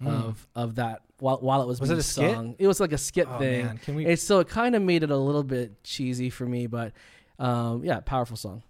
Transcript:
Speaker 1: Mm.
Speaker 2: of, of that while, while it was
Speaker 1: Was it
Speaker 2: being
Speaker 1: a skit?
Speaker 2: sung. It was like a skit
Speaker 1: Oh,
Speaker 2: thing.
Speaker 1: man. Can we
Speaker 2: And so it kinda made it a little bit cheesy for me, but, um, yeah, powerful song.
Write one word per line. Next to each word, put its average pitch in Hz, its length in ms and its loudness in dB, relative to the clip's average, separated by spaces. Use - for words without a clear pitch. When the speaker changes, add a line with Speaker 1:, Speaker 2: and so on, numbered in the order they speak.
Speaker 1:
Mm. 131 60 -4
Speaker 2:
of, 113 480 -2
of 117 200 -4
that 117 260 -4
while, 131 220 2
while 131 200 2
it 123 60 -2
was 123 120 -4
Speaker 1:
Was 151 120 0
it - 20 2
Speaker 2:
being 165 60 2
Speaker 1:
a 147 40 0
skit? 156 320 2
Speaker 2:
sung. 120 220 -6
It 196 100 2
was 196 120 4
like 180 120 2
a 147 60 0
skit 165 320 0
Speaker 1:
Oh, 123 80 -6
Speaker 2:
thing. 127 300 0
Speaker 1:
man. 110 100 -6
Can 143 160 -8
we 156 140 -4
Speaker 2:
And 170 100 6
so 202 220 4
it 175 100 2
kinda 233 300 2
made 180 240 4
it 147 80 0
a 139 60 4
little 143 260 2
bit 123 400 -6
cheesy 127 480 -4
for 127 160 -6
me, 123 180 -2
but, 117 280 -6
um, 120 460 0
yeah, 160 160 0
powerful 117 360 -2
song. 104 340 -10